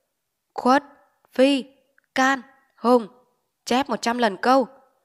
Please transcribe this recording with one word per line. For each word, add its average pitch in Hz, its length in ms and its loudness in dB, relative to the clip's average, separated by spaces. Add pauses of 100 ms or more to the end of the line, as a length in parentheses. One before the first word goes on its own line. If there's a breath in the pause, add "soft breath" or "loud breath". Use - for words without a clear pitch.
(540)
"Khuất, 262 300 0 (480)
Phi, 269 340 0 (500)
Can, 262 260 -2 (360)
Hùng, 233 300 2 (580)
chép 262 240 -2
một 220 120 -6
trăm 233 160 -4
lần 214 200 -2
câu. 254 300 0 (380)